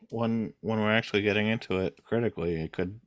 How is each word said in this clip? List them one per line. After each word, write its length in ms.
When, 520
when 180
we're 120
actually 300
getting 260
into 320
it 240
critically, 520
it 180
could 340